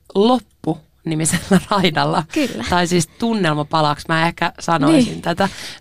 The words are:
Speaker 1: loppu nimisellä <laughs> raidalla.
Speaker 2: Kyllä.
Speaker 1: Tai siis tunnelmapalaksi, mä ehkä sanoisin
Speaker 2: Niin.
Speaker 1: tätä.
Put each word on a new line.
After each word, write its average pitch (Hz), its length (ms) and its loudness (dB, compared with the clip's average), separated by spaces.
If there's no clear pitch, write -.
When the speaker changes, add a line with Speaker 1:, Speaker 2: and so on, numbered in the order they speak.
Speaker 1:
loppu 214 640 0
nimisellä 160 640 0
<laughs> - 40 -8
raidalla. 165 600 0
Speaker 2:
Kyllä. 254 380 -2
Speaker 1:
Tai 175 160 2
siis 175 200 0
tunnelmapalaksi, 156 1040 -2
mä 165 180 0
ehkä 170 340 -4
sanoisin 254 520 2
Speaker 2:
Niin. 165 100 -10
Speaker 1:
tätä. 175 260 -2